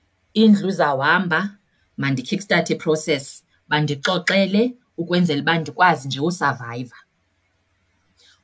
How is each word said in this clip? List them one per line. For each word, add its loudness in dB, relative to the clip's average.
indlu 4
izawuhamba, 0
mandikickstart -2
i-process, -2
bandixoxele 0
ukwenzela 0
uba 0
ndikwazi 2
nje -6
usurviva." -4